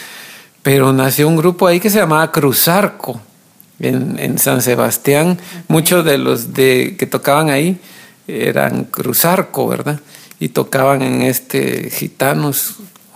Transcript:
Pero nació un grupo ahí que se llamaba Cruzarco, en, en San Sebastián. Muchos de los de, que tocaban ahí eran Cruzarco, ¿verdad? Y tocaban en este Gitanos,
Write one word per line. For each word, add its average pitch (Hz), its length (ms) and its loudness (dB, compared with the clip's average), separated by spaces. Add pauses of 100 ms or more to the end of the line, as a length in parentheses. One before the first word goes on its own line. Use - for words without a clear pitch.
(640)
Pero 135 320 4
nació 135 340 2
un 165 80 4
grupo 175 300 2
ahí 175 120 4
que 208 120 0
se 202 80 2
llamaba 160 340 2
Cruzarco, 139 880 0 (600)
en, 131 380 -2
en 131 200 -4
San 131 240 0
Sebastián. 139 760 2 (300)
Muchos 160 380 2
de 143 100 2
los 127 380 -2
de, 127 440 2
que 135 80 0
tocaban 147 440 0
ahí 165 280 0 (500)
eran 120 560 -2
Cruzarco, 151 840 -2
¿verdad? 135 320 -4 (400)
Y 160 100 -4
tocaban 135 520 0
en 127 180 -2
este 127 720 -2
Gitanos, 147 840 -4 (400)